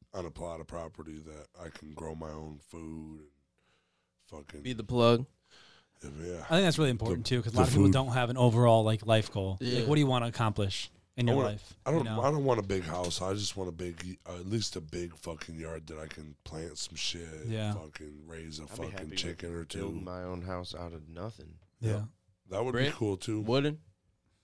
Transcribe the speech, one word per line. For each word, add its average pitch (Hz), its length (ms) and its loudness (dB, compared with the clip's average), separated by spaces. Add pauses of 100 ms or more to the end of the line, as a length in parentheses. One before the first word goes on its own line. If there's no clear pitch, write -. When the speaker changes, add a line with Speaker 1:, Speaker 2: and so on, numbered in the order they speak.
(120)
Speaker 1:
on 92 140 -6
a 80 40 -10
plot 85 300 -10
of 78 60 -14
property 80 540 -12
that 78 260 -18 (120)
I 82 120 -14
can 78 240 -18
grow 80 200 -10
my 80 160 -8
own 78 280 -12 (100)
food 80 520 -14
and 76 80 -20 (1000)
fucking 73 360 -16
Speaker 2:
Be 123 120 -6
the 110 100 -6
plug. 120 420 4 (760)
Speaker 1:
Yeah. 71 80 -14 (400)
Speaker 3:
I 165 60 4
think 190 100 6
that's 156 120 4
really 147 120 4
important, 101 340 0
Speaker 1:
The, - 60 -4
Speaker 3:
too, 123 120 2
'cause 110 100 -4
a - 20 -6
Speaker 1:
the 123 60 6
Speaker 3:
lot - 80 6
of 123 40 2
people 98 140 10
Speaker 1:
food. 98 80 10
Speaker 3:
don't - 180 2
have 123 160 2
an 127 80 -2
overall, 117 480 10
like, 110 220 2
life 110 260 6
goal. 95 280 0
Speaker 2:
Yeah. 123 200 0
Speaker 3:
Like, 113 80 2
what 147 60 6
do 151 60 8
you 143 60 6
wanna 123 200 2
accomplish 107 640 0 (260)
in 120 120 2
Speaker 1:
I 117 40 6
Speaker 3:
your 135 60 6
Speaker 1:
wanna, 123 140 2
Speaker 3:
life, - 220 -14 (120)
Speaker 1:
I 135 40 0
Speaker 3:
you 160 60 2
Speaker 1:
don't, 143 80 2
Speaker 3:
know? 113 160 -2
Speaker 1:
I 135 100 4
don't 147 140 0
want 120 160 4
a - 20 -2
big 98 200 -2
house. 87 400 -4
I 95 100 0
just 101 240 -4
want 92 140 -6
a - 20 -8
big, 90 460 -10 (100)
uh, 90 60 -10
at 87 120 -10
least 104 300 -2
a 90 60 -6
big 85 340 -10
fucking 82 420 -12
yard 80 280 -10
that 78 120 -14
I 78 80 -12
can 76 380 -16
plant 82 320 -12
some - 200 -10
shit, 80 500 -8
Speaker 3:
Yeah. 110 260 -4
Speaker 1:
fucking 76 540 -12
raise 80 320 -14
a 78 60 -14
Speaker 4:
I'd 73 60 -16
be - 60 -14
Speaker 1:
fucking 80 140 -8
Speaker 4:
happy 78 200 -12
to 92 60 -10
Speaker 1:
chicken 85 380 -6
or 85 100 -8
Speaker 4:
build 78 60 -16
Speaker 1:
two. 87 300 -8
Speaker 4:
my 90 240 -10
own 90 180 -8
house 90 320 -8
out 85 180 -10
of 78 160 -16
nothing. 82 460 -14 (260)
Speaker 3:
Yeah. 110 120 0
Speaker 1:
Yep. 107 120 -2 (460)
That 101 160 -2
would 127 60 -2
Speaker 2:
Brick? 127 200 2
Speaker 1:
be - 60 -
cool, 104 180 0
too. 107 240 -4
Speaker 2:
Wooden? 139 380 0 (640)